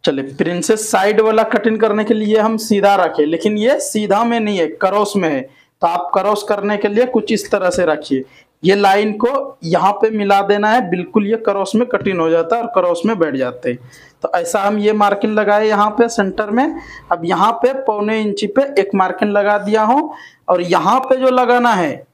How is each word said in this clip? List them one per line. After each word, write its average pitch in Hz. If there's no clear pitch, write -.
चलिए, 139
princess 185
side 208
वाला 220
cutting 220
करने 214
के 220
लिए 214
हम 220
सीधा 202
रखे, 165
लेकिन 170
ये 240
सीधा 214
में 233
नहीं 208
है, 160
क्रॉस 202
में 175
है, 139
तो -
आप 180
क्रॉस 202
करने 208
के 208
लिए 214
कुछ 226
इस 208
तरह 185
से 180
रखिए। 139
ये 185
line 202
को 254
यहाँ 175
पे 220
मिला 202
देना 208
है, 240
बिल्कुल 190
ये 220
क्रॉस 196
में 240
cutting 196
हो 165
जाता 165
है 240
और 233
क्रॉस 175
में 220
बैठ 151
जाते 127
हैं। 120
तो -
ऐसा 175
हम 208
ये 208
marking 208
लगाए 208
यहाँ 208
पे 233
center 202
में। 277
अब 165
यहाँ 185
पे 247
पौने 220
इंची 208
पे 262
एक 196
marking 190
लगा 208
दिया 208
हूँ 277
और 180
यहाँ 180
पे 262
जो 262
लगाना 247
है 170